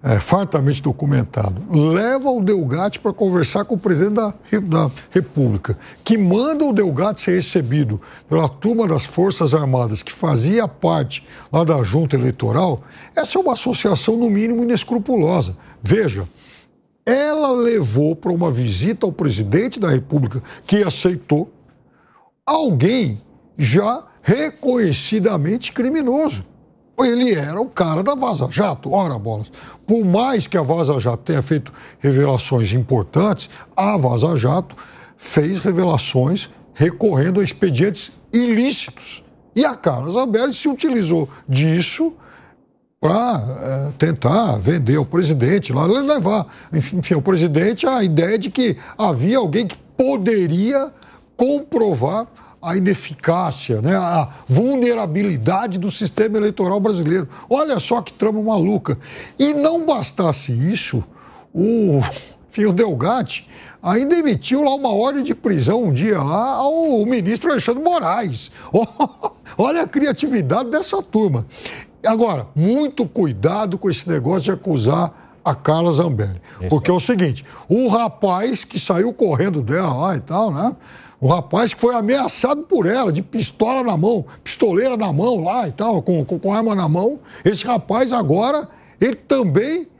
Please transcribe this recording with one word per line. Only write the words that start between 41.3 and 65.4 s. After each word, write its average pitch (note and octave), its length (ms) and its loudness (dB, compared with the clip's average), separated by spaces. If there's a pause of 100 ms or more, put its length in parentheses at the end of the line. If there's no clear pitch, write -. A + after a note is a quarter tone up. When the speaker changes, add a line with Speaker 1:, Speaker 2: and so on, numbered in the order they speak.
Speaker 1:
disso D#3+ 640 0 (880)
pra, G3 420 0 (460)
eh, C#3+ 100 -8
tentar D#3+ 600 2
vender C3 380 2
ao D3 80 2
presidente, D#3 680 0
lá, C#3 140 2
le-, C4 200 2
levar, G#3+ 400 0 (260)
enfim, D#3+ 260 -2
enfim, F3 160 -4
ao C#3+ 80 0
presidente F3+ 600 0
a C4 200 0
ideia F3 340 2
de F#3+ 100 -4
que A#3+ 280 0 (200)
havia F#3+ 420 0
alguém G#3 280 0
que - 100 -10 (200)
poderia A3+ 960 0 (440)
comprovar A3+ 920 0 (340)
a E3 140 -2
ineficácia, E3 1080 -2
né, F3 140 2
a E3+ 320 0 (180)
vulnerabilidade G3+ 1300 0
do F#3+ 100 -2
sistema G#3+ 480 -2
eleitoral G#3 400 0
brasileiro. F3+ 500 0 (220)
Olha C4+ 300 0
só A#3 200 0
que - 120 -14
trama G#3+ 280 -2
maluca. G3 560 0 (400)
E C#4+ 160 2
não D#4 320 0
bastasse F#3+ 680 -2
isso, B2+ 500 -2 (500)
o, G3 480 2 (480)
enfim, G#3 180 0
o G3 60 4
Delgatti F#3 760 0 (340)
ainda B3 340 2
emitiu C#4 460 0
lá C#4 140 2
uma C4 180 -2
ordem C4 300 0
de - 100 -2
prisão F#3+ 480 0